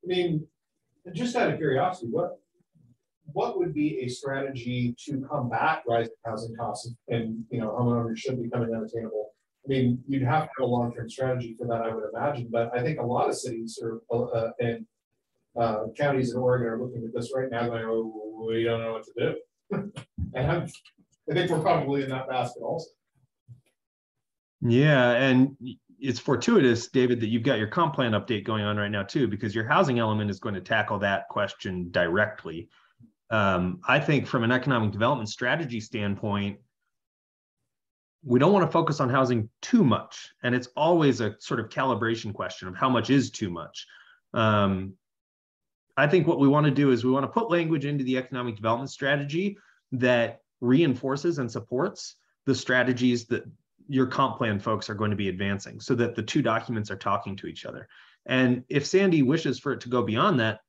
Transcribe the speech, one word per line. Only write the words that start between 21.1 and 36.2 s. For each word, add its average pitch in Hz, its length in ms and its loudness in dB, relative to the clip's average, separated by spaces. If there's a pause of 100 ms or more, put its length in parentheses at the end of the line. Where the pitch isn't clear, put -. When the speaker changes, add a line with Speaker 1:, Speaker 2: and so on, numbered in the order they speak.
Speaker 1:
I 151 40 -2
think 170 160 0
we're 160 100 0
probably 143 420 2
in 131 80 -4
that 127 180 -6
basket 123 340 -4
also. - 280 -6 (1700)
Speaker 2:
Yeah, 127 500 6
and 131 440 4 (420)
it's 131 200 -2
fortuitous, 127 680 4
David, 123 320 2
that 110 80 -2
you've 113 140 0
got 113 160 2
your 107 80 0
comp 160 280 0
plan 120 180 0
update 104 320 -2
going 107 180 -2
on 104 140 0
right 104 140 -2
now 104 120 -2
too, 131 240 0
because 107 280 -4
your 110 120 0
housing 147 320 4
element 107 320 0
is 98 80 -4
going 107 160 -6
to 92 60 -6
tackle 107 380 0
that 98 300 0
question 92 600 -4
directly. 87 800 0 (600)
Um, 92 560 2
I 135 140 4
think 143 260 2
from 120 180 0
an 117 80 4
economic 127 400 2
development 113 360 0
strategy 123 520 -4
standpoint, 101 800 -4 (1600)